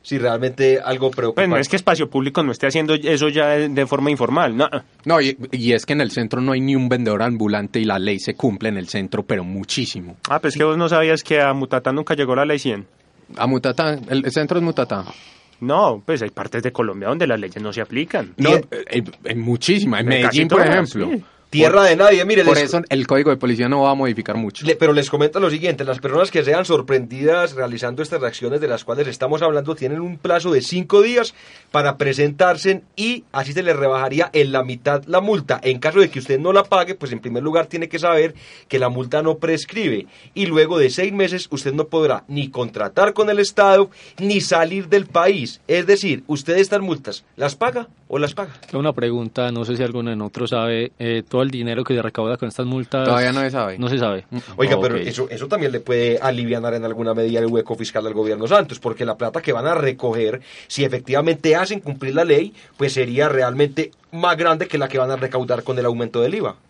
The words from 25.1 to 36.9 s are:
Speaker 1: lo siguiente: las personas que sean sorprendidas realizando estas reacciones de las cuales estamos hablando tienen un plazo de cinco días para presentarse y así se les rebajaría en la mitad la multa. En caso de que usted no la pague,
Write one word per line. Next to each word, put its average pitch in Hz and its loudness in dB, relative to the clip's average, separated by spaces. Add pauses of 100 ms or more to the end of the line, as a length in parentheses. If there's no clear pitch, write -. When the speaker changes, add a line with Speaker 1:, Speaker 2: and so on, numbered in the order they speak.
Speaker 1:
lo 185 2
siguiente: 156 -2
las 127 -4
personas 147 0
que 156 0
sean 160 2
sorprendidas 143 2
realizando 123 -4
estas 156 -4
reacciones 123 -2
de 151 -2
las 117 -2
cuales 139 -2
estamos 139 -2
hablando 151 0
tienen 143 -4
un 175 -8
plazo 170 0
de 131 4
cinco 180 2
días 233 2 (380)
para 143 2
presentarse 147 2 (160)
y 226 -4
así 135 -6
se 180 -2
les 170 2
rebajaría 135 0
en 143 4
la 131 0
mitad 143 -2
la 180 2
multa. 180 -2
En 131 0
caso 156 2
de 185 6
que 135 -8
usted 135 -2
no 175 0
la 196 6
pague, 185 0